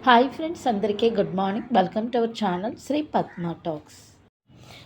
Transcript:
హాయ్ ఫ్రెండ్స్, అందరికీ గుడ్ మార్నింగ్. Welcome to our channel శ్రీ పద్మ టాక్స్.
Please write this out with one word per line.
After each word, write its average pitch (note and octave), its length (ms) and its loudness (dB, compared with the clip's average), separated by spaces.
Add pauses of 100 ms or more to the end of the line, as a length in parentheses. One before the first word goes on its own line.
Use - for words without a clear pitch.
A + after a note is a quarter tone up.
హాయ్ B3+ 220 8
ఫ్రెండ్స్, D#4+ 400 -6
అందరికీ G#3 420 0
గుడ్ F3 240 -2
మార్నింగ్. G3 420 -2
Welcome G#3+ 360 0
to A#3+ 80 2
our A3+ 100 0
channel G#3 460 -4 (100)
శ్రీ D4+ 160 -2
పద్మ E3+ 520 -4 (120)
టాక్స్. - 500 -12 (680)